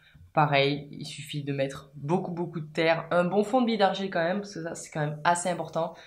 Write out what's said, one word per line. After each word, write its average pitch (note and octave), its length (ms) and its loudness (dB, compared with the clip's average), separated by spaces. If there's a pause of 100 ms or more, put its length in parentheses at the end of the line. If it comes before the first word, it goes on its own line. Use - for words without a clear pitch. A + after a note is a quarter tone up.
(340)
Pareil, D3 580 4
il D3+ 140 -12
suffit - 360 -8
de C#3 100 -4
mettre C#3 420 -4
beaucoup, F3 380 -2
beaucoup E3+ 280 -6
de D#3 60 -8
terre, E3 440 2
un F3 140 4
bon F#3+ 180 2
fond B3+ 200 2
de A3+ 40 2
billes A3+ 120 0
d'argile F#3+ 320 2
quand E3+ 120 0
même, F#3 160 0
parce G3 160 -8
que E3 80 -8
ça, E3 120 -8
c'est - 160 -14
quand D#3 100 -6
même D3+ 240 -2
assez F3 240 4
important. E3 460 -4 (120)